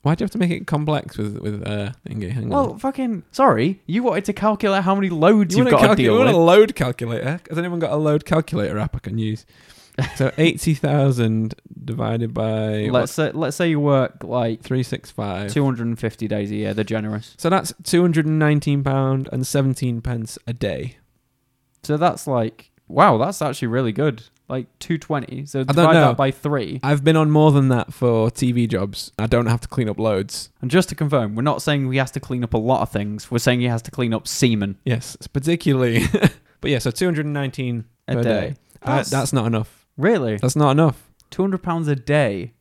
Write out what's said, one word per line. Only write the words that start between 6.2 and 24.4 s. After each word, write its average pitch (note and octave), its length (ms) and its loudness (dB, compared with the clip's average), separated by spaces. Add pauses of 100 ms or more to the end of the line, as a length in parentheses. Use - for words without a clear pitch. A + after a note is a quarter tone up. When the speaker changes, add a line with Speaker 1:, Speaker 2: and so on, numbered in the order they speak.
Speaker 2:
with. G3+ 60 4
Speaker 1:
a E3+ 40 4
load F#3 360 8
calculator? B2 720 -4
Has D#3 120 -6
anyone F3 180 -4
got D#3+ 140 -2
a D3 60 0
load D3+ 280 2
calculator G#2+ 540 0
app - 160 -4
I - 40 -6
can G2+ 200 -6
use? A2 260 -4 (720)
So C3+ 180 0
Speaker 2:
<laughs> - 60 -10
Speaker 1:
eighty E3 340 2
thousand B2 800 0 (320)
divided A#2 480 -4
by A2 540 -2
Speaker 2:
Let's A#2 40 -2
Speaker 1:
what? B2 180 0
Speaker 2:
say, D#3 280 -2
let's D3 180 -4
say F3 140 0
you D3+ 100 2
work, C#3 440 0
like, A2+ 400 -4
Speaker 1:
Three C3 180 -2
six - 300 -8
five. G2+ 420 -6
Speaker 2:
two C#3+ 100 2
hundred A#2+ 220 0
and A#2 140 -4
fifty A2 280 -6
days G#2 220 -4
a G#2 60 -6
year. G#2 180 -4
They're G#2+ 100 -2
generous. G#2+ 540 -6
Speaker 1:
So E3+ 140 -2
that's F3+ 200 -2 (120)
two F3 180 2
hundred E3 240 2
and D#3 140 0
nineteen C#3+ 440 2
pound C3+ 480 -2
and B2+ 140 -4
seventeen B2+ 560 -2
pence A#2 460 -8
a A#2+ 60 -6
day. G2 440 -6 (840)
Speaker 2:
So D3 140 -2
that's E3 280 0
like, A#2+ 460 -4 (160)
wow, C3+ 320 4
that's F3 220 -2
actually C3+ 260 -4
really A#2 240 0
good. B2 320 -2 (240)